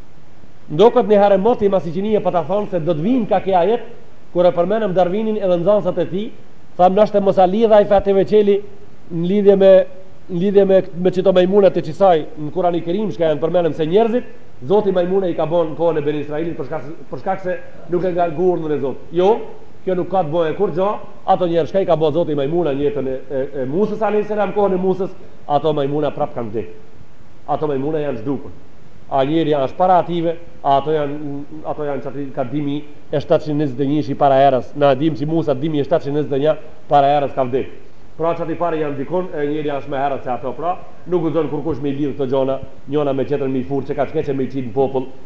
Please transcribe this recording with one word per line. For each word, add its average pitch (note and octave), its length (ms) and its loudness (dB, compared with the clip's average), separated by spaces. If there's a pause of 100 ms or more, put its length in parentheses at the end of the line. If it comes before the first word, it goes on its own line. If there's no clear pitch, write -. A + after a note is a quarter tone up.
(720)
Ndokët G#3 380 6
një G#3 120 8
herë G3+ 160 6
moti G#3+ 320 2
masi F3+ 240 0
që F3+ 80 -2
nije G#3 220 2
pa F3+ 80 0
ta E3+ 160 0
thonë G3+ 240 -2
se F3+ 80 0
do D#3+ 140 0
të D3 120 -2
vinë A#3 240 2
ka F#3+ 140 2
ke F#3+ 120 0
ajet, G3 280 2 (500)
kur F3 120 4
e F3+ 60 8
përmenëm F#3+ 420 0
Darwinin G3+ 440 0
edhe F#3 240 2
nxënësat F3+ 400 2
e D#3+ 100 2
tij, G3+ 200 -4 (460)
thamë, F#3 180 6
"Nashte G#3 240 4
mos G3 180 2
a F#3 80 6
lidha G#3 360 6
i G3 40 4
Fatih G3 300 4
Veçeli G3+ 460 4 (520)
në E3+ 140 -2
lidhje G3+ 280 6
me, F#3+ 300 8 (460)
në F3 80 -2
lidhje G3 260 4
me, F#3+ 160 6 (160)
me F3+ 140 2
çito F#3 220 2
majmunat F#3 440 4
e E3+ 40 0
çisaj D#3 440 2 (140)
në D3+ 120 -6
Kur'anin F3 300 0
e C#3 40 -10
Kerim, F#3 260 -2
shka E3+ 140 -2
janë D3+ 140 0
përmenëm E3 340 0
se D#3 120 -2
njerëzit, A3 380 2 (400)
Zoti G3 280 2
majmuna F#3 360 0
i E3 80 -2
ka E3 100 0
bën D#3+ 280 0
në - 20 -8
kohën D#3+ 220 0
e D3+ 40 0
Ben D3 140 -2
Israilit D3+ 420 -6
për D3 80 -6
shkak, D3+ 160 -6 (300)
për D3+ 80 -8
shkak F#3 240 -4
se F3+ 140 -4 (320)
nuk E3+ 140 0
e F#3 80 0
nga F3 180 0
gurnën E3 420 0
e D3 80 0
Zotit." B2 220 -4 (100)
Jo, F#3+ 280 4 (440)
kjo F#3 120 -2
nuk F3 140 -2
ka F#3 140 2
të D3 80 -4
bëjë D#3+ 260 0
kur F#3+ 140 0
gjo, F#3 180 0 (360)
ato F#3 200 2
njerëz E3 240 0
shka G3 140 0
i - 20 0
ka E3+ 100 4
bën D3+ 180 2
Zoti D3+ 220 0
majmuna D3 380 0
në C#3+ 140 0
jetën C#3+ 200 -2
e, C3 100 -4 (120)
e, C3+ 180 -2 (140)
e B2+ 80 -2
Musës G3 320 0
alayhis G#3 260 0
salam, G#3 280 -2
kohën G3+ 180 2
e F#3 80 0
Musës, F#3+ 300 -2 (360)
ato D3 260 2
majmuna D3 380 -2
prap D3 240 -4
kanë A#2+ 140 -6
vdekur. G2+ 240 -6 (720)
Ato D3+ 200 -2
majmuna D3 320 -2
janë C3+ 240 -4
zhdukur. A2 280 -4 (600)
A C#3 120 2
njeri D3+ 300 2
është C3+ 240 -2
para F3+ 240 4
ative, E3 340 -2 (280)
a C#3 160 4
ato C3+ 160 -2
janë, D3 220 -2 (520)
ato D3+ 160 -6
janë C#3+ 160 -4
çati C#3+ 220 -8 (100)
ka C#3 160 -4
dimi C#3+ 300 -2 (320)
e D3+ 100 0
shtatëqind D3+ 400 0
njëzet C3+ 220 -2
e - 80 2
një D3 160 0
shi C3 100 -2
para C#3 300 6
erës. B2+ 280 2
Na C#3+ 200 4
dim D3+ 180 0
që C#3 160 -4
Musa D#3 240 0
dimi D3 260 -2
e C3+ 60 0
shtatëqind D3 320 0
njëzet D3 160 -2
e C3+ 80 0
një D3+ 140 2 (340)
para C#3+ 300 4
erës C3+ 160 -2
ka C3+ 100 0
vdekur. B2 380 -4 (340)
Pra D#3+ 160 -2
çati D#3+ 220 -4
pare E3 240 -2
janë D3 160 -4
dikon, D3 300 -4 (100)
e D3 100 -2
njeri D3 300 -4
është C#3+ 160 -6
më C#3 80 -4
herët C3+ 240 -2
se C3 80 -6
ato, B2 240 -6
pra, E3+ 220 -4 (340)
nuk F3 140 0
guxon D#3 260 0
kurkush C#3 320 -4
me C#3+ 80 -2
i C3+ 60 -4
lidh C#3+ 180 -2
këto C3+ 160 -2
gjona, C3+ 240 0 (320)
njona C#3+ 260 0
me C3+ 140 0
tjetrën C3+ 240 -2
me C3 80 -2
i B2 80 -4
furë, C3+ 220 -4
që C#3 60 -4
ka C#3 120 0
shkeqe C#3+ 260 -4
me C3+ 120 -2
i - 20 -8
qitë B2 220 -6
në G#2 40 -8
popull, C3 360 0 (160)